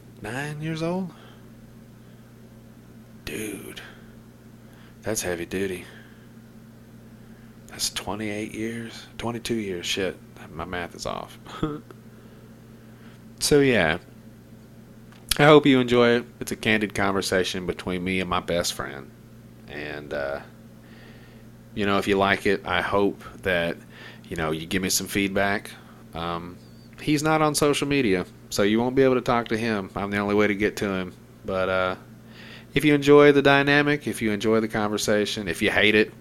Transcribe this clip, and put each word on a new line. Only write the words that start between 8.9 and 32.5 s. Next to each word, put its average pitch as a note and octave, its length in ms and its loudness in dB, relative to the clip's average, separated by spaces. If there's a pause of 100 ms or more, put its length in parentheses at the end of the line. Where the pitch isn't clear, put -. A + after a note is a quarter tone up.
Twenty-two A#2 380 -6
years. F#2+ 300 -6
Shit. F#2 320 -4 (340)
My D#2+ 140 -8
math F2 300 -8
is - 100 -12
off. G1+ 320 -8 (240)
<laughs> D3+ 200 -4 (1600)
So, D3 200 4
yeah. G2 400 4 (1400)
I D3 60 6
hope D3 240 10
you C3 120 6
enjoy A#2+ 360 4
it. A#2+ 100 -2 (140)
It's B2 120 -8
a G#2+ 40 -6
candid G#2 400 0
conversation F#2+ 720 0
between F2+ 360 -6
me F#2 160 -2
and F2+ 80 -4
my F2+ 120 -2
best F2 340 -2
friend. C#2 380 -10 (560)
And, D2 440 -12
uh, C#2+ 280 -6 (1400)
you G#2 100 -2
know, G2+ 140 2
if G2 80 -2
you G2+ 100 4
like G2 300 2
it, G2 180 0
I F2+ 160 0
hope G2+ 420 0 (200)
that, E2+ 340 -2 (500)
you F2+ 100 -10
know, D#2+ 120 -2
you D#2+ 160 -6
give F2+ 160 -2
me F#2 80 -2
some F#2+ 160 -2
feedback. G2 640 -2 (460)
Um, E2+ 420 -8 (420)
he's D3 220 0
not D#3 220 2
on D3+ 100 2
social C#3+ 340 0
media, A2+ 380 2 (240)
so - 140 0
you G#2+ 160 4
won't B2+ 160 -2
be C3+ 80 6
able C3 100 4
to B2 80 0
talk A#2 280 0
to A2+ 80 0
him. G#2+ 380 -4
I'm G2+ 140 -4
the G2+ 80 -2
only G2+ 160 0
way G#2 140 6
to G#2 80 -2
get G2+ 220 0
to G#2 140 -2
him. F#2 220 -4 (320)
But, F#2+ 240 -2
uh, F#2 260 0 (800)